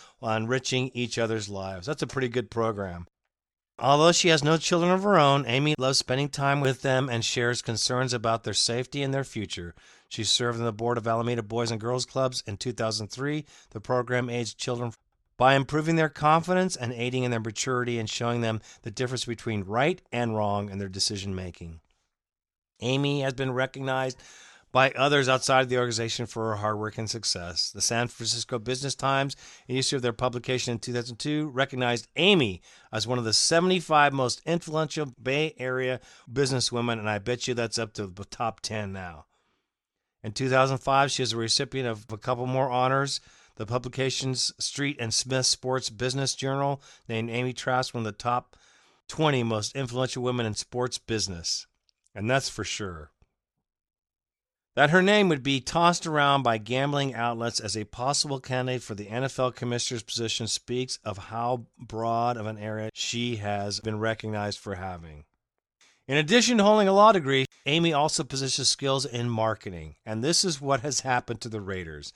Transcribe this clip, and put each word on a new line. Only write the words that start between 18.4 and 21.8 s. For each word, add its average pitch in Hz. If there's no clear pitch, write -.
them 110
the 113
difference 123
between 110
right 127
and 117
wrong 104
in 98
their 98
decision-making. 92